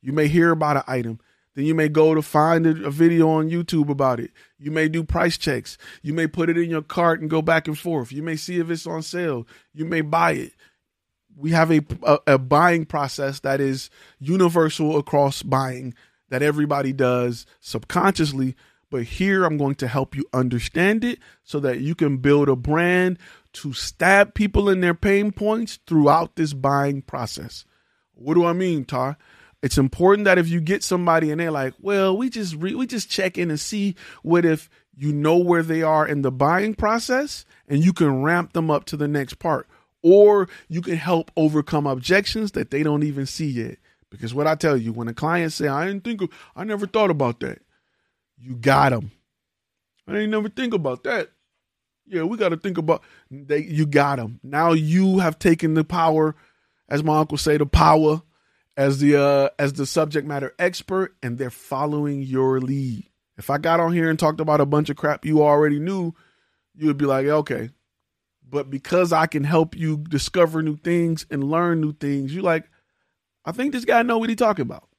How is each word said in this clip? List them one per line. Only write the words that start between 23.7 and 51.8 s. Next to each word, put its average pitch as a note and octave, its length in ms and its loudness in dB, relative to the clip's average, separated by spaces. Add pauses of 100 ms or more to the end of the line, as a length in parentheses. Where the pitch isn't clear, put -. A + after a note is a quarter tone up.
stab G3 580 2
people G3+ 380 0
in F#3 100 2
their F3 140 2
pain G3+ 360 2
points G#3+ 560 -4
throughout D#3 500 4
this D#3 180 -2
buying C#3 480 0
process. - 640 -10 (480)
What C3+ 180 -6
do F3 140 4
I E3+ 80 0
mean, F3 320 -2
Tar? C3 320 -4 (440)
It's C#3 140 -2
important F#3 480 4
that F#3 140 6
if E3 100 2
you E3+ 140 -2
get F#3 200 -2
somebody E3+ 480 2
and D3+ 80 -4
they're E3+ 120 -2
like, C3+ 300 -4
"Well, G3 360 0
we B3 140 -4
just G3+ 240 -8
re-, E3 200 -6
we B3+ 120 -4
just A#3 240 -8
check F#3 260 -4
in F3 140 -2
and D3+ 100 -4
see G3+ 340 -4 (280)
what," E3+ 240 2
if D#3+ 240 0 (260)
you C#3+ 160 -4
know D3+ 240 2
where F3 260 2
they D#3+ 200 -2
are D#3 240 2
in C#3+ 160 -4
the C3 100 0
buying F3 420 0
process A#3+ 720 -2 (220)
and C#3+ 180 0
you F3+ 80 4
can C#3 300 2
ramp E3+ 320 0
them D#3+ 160 -2
up D3 160 -2
to D#3+ 100 -10
the D3 120 -2
next C#3+ 260 -4
part, D#3 340 -4 (340)
or G3 460 8 (200)
you E3 120 -6
can F3 160 -4
help E3 400 -2
overcome D3+ 500 0
objections F#3 640 -2
that - 180 -6
they C#3 120 -4
don't D3+ 200 0
even C#3 240 -4
see D#3 220 -6
yet. A#2+ 280 -6 (320)
Because A2+ 240 -12
what D3 140 -2
I D#3 80 2
tell D3+ 240 0
you, A2+ 160 -4
when A#2 140 -8
a A#2 60 -10
client D#3+ 380 -2
say, D3 160 -4
"I C#3+ 180 -4
didn't G3 180 -8
think A3+ 180 -6
of, E3+ 80 -6 (260)
I F3+ 80 -10
never G#3 220 -6
thought G#3 240 2
about C#3 300 -2
that," B1 200 -10 (800)
you B2+ 160 -14
got C3+ 380 4
'em. G#2 180 -6 (960)
"I G3 60 -10
didn't G#3+ 180 -2
never G#3+ 180 -2
think B3 240 -6
about C#3 300 -4
that." G#3+ 300 -6 (720)